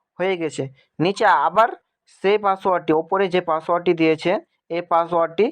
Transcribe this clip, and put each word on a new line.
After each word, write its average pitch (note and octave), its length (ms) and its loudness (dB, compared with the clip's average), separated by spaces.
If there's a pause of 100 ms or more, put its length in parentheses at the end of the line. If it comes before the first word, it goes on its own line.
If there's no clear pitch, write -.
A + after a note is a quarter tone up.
(180)
হয়ে F#3+ 240 -2
গেছে। C#3 220 -6 (360)
নিচে G3 260 0 (220)
আবার G#3+ 220 2 (540)
সেই G3+ 220 2
পাসওয়ার্ডটি, F#3 460 0 (100)
ওপরে F#3+ 320 -2
যে F3+ 160 2
পাসওয়ার্ডটি F3 520 0
দিয়েছেন, D#3+ 360 0 (380)
এই F3 60 -4 (100)
পাসওয়ার্ডটি E3 600 0